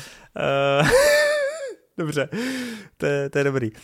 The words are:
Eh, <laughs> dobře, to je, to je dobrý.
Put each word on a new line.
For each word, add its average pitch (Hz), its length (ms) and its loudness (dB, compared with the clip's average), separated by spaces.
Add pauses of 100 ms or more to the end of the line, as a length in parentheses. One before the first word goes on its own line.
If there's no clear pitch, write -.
(360)
Eh, 139 460 2 (600)
<laughs> 554 560 -8
dobře, 151 300 -2 (680)
to - 100 -4
je, 143 240 -2
to 147 80 -2
je 139 60 2
dobrý. 135 260 -2 (140)